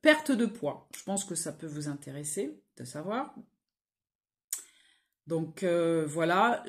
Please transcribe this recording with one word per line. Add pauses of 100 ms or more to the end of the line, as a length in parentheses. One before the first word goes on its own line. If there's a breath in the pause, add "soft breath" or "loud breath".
perte
de
poids.
Je
pense
que
ça
peut
vous
intéresser (140)
de
savoir. (1900 loud breath)
Donc,
euh,
voilà,